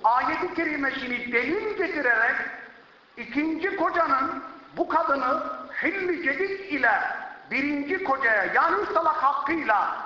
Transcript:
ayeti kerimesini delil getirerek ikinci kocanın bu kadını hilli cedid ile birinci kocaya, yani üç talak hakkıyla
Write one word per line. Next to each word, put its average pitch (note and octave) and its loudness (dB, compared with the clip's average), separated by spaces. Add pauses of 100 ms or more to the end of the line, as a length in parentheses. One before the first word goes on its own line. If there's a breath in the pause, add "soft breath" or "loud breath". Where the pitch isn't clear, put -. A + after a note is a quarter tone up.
ayeti C#4+ 2
kerimesini C4 -2
delil F#4 0
getirerek C4+ 2 (800)
ikinci D#4 -2
kocanın D#4+ 2 (340)
bu - 0
kadını C#4 2 (400)
hilli F4+ 0
cedid F#4+ -2
ile A#3+ 2 (500)
birinci C#4+ -2
kocaya, A#3 2
yani D4 2
üç - -4
talak D#4+ 2
hakkıyla C4+ 0